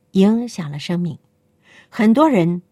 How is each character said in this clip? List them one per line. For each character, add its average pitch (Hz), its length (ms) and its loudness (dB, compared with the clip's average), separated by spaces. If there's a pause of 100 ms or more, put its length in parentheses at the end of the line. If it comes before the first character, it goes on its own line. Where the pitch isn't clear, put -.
(120)
影 220 360 2
响 170 240 -12
了 143 80 -12
生 175 200 -6
命， 170 180 -6 (720)
很 220 240 2
多 302 160 4
人 175 320 0 (100)